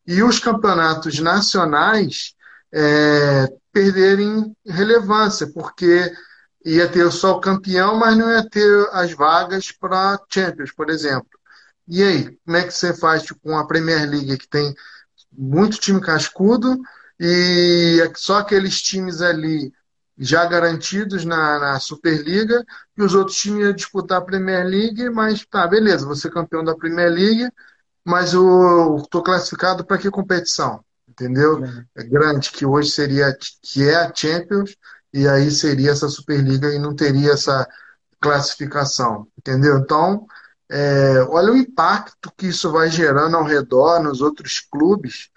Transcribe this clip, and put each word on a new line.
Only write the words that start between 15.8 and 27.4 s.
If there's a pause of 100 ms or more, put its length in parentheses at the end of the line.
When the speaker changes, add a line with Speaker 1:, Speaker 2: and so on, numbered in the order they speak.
Speaker 1:
cascudo, (400)
e
é
só
aqueles
times
ali (440)
já
garantidos
na,
na
Superliga, (320)
e
os
outros
times
iam
disputar
a
Premier
League,
mas
tá,
beleza,
vou
ser
campeão
da
Premier
League, (540)